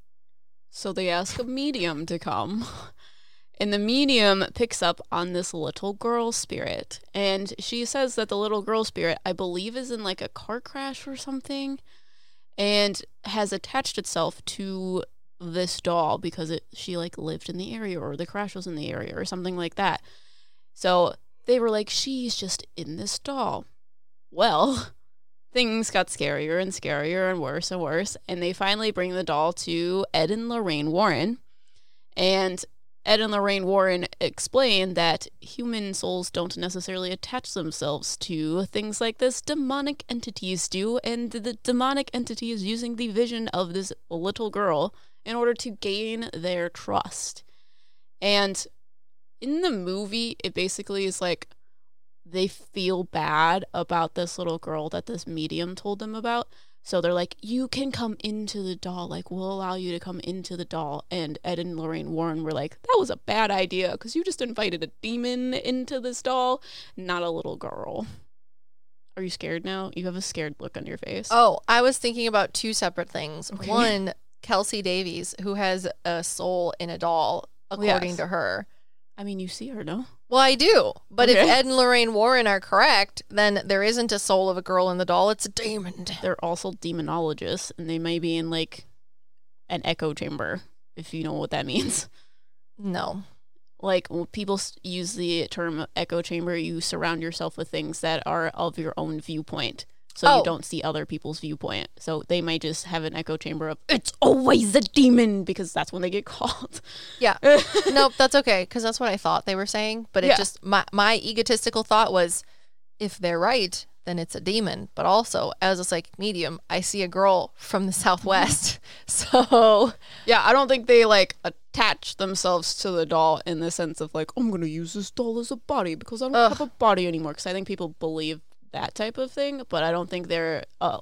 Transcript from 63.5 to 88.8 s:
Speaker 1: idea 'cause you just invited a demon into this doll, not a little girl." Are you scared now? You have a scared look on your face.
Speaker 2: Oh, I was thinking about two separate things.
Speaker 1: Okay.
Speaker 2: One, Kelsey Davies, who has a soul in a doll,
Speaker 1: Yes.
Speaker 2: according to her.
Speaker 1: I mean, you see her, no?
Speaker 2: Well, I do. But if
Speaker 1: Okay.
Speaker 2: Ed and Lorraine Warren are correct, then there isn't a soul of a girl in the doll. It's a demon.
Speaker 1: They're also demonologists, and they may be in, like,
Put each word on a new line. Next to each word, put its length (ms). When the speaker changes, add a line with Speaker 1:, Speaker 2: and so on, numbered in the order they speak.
Speaker 1:
idea 480
'cause 160
you 80
just 180
invited 440
a 80
demon 500
into 460
this 240
doll, 400
not 280
a 60
little 260
girl." 500
Are 60
you 80
scared 340
now? 320
You 80
have 120
a 40
scared 400
look 160
on 100
your 120
face. 320
Speaker 2:
Oh, 360
I 140
was 180
thinking 280
about 280
two 200
separate 340
things. 420
Speaker 1:
Okay. 180
Speaker 2:
One, 440
Kelsey 400
Davies, 600
who 120
has 340
a 180
soul 560
in 120
a 80
doll, 500
Speaker 1:
Yes. 80
Speaker 2:
according 400
to 100
her. 380
Speaker 1:
I 60
mean, 160
you 80
see 200
her, 140
no? 220
Speaker 2:
Well, 140
I 140
do. 360
But 200
if 80
Speaker 1:
Okay. 100
Speaker 2:
Ed 160
and 100
Lorraine 380
Warren 340
are 140
correct, 720
then 340
there 180
isn't 300
a 60
soul 320
of 80
a 40
girl 280
in 80
the 80
doll. 240
It's 160
a 20
demon. 560
Speaker 1:
They're 240
also 280
demonologists, 1080
and 100
they 100
may 200
be 180
in, 140
like, 340